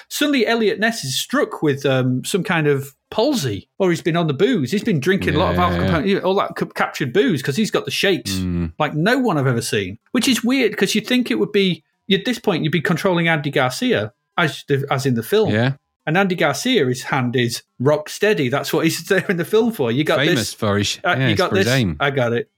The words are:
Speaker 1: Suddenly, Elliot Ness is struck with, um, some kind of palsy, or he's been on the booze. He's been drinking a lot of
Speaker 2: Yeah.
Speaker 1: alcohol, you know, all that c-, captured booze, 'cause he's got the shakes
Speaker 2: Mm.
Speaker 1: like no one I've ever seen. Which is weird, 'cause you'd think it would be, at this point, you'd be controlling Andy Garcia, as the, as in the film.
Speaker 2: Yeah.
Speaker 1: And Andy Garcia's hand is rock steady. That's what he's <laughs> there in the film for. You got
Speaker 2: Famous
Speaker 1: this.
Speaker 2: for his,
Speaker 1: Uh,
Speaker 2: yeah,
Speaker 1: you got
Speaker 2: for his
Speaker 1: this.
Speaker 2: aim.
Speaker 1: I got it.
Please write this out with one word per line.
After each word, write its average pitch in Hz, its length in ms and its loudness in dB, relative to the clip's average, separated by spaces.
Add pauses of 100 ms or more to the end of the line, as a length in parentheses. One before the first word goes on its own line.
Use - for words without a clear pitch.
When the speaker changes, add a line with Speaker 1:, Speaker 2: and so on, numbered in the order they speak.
Speaker 1:
Suddenly, 285 380 0
Elliot 226 320 0
Ness 226 240 -2
is 131 160 -6
struck - 420 -2
with, 139 240 0
um, 127 400 0
some 185 180 -2
kind 165 220 0
of 135 300 -2 (160)
palsy, 175 680 -2
or 185 140 0
he's 165 100 -2
been 165 160 -2
on 175 80 0
the 147 80 -2
booze. 180 380 0
He's 208 120 -2
been 180 160 0
drinking - 360 0
a - 20 0
lot 175 140 0
of 175 60 0
Speaker 2:
Yeah. 180 100 2
Speaker 1:
alcohol, 175 380 0
you 196 100 2
know, 147 100 -2
all 190 100 0
that - 220 -2
c-, 180 160 -2
captured 156 400 -4
booze, 196 300 2
'cause 135 120 -2
he's 208 140 0
got - 160 -2
the 139 60 -6
shakes 160 400 0
Speaker 2:
Mm. 90 480 -2
Speaker 1:
like 151 160 -2
no 220 240 2
one 214 180 0
I've 131 80 0
ever 117 160 0
seen. 101 380 -4 (120)
Which 247 160 0
is 233 160 0
weird, 240 320 2
'cause 196 200 0
you'd 208 100 0
think 247 240 0
it 233 80 0
would 208 140 -2
be, 190 320 0 (280)
at 190 140 2
this 247 140 -2
point, 165 240 0
you'd 151 80 0
be 170 100 0
controlling 170 460 0
Andy 147 240 0
Garcia, 131 600 0 (240)
as 165 320 -2
the, 139 220 0
as 135 160 0
in 131 80 2
the 117 80 0
film. 202 320 2
Speaker 2:
Yeah. 123 200 2 (340)
Speaker 1:
And 160 100 0
Andy 190 180 2
Garcia's 156 680 0
hand 123 320 -2
is 117 260 0 (180)
rock 143 300 0
steady. 180 400 0
That's 139 240 -2
what 151 100 2
he's 160 200 0
<laughs> - 40 -14
there 185 220 2
in 185 80 2
the 170 80 -2
film 226 260 2
for. 123 200 -2
You 135 120 0
got 165 140 2
Speaker 2:
Famous 156 220 2
Speaker 1:
this. 104 140 -2
Speaker 2:
for 101 260 0
his, - 240 -2
Speaker 1:
Uh, 180 140 2
Speaker 2:
yeah, 131 120 2
Speaker 1:
you 104 60 2
got 180 160 0
Speaker 2:
for - 60 0
his 190 100 2
Speaker 1:
this. - 80 2
Speaker 2:
aim. 101 240 0
Speaker 1:
I 143 100 0
got 123 240 0
it. - 240 -4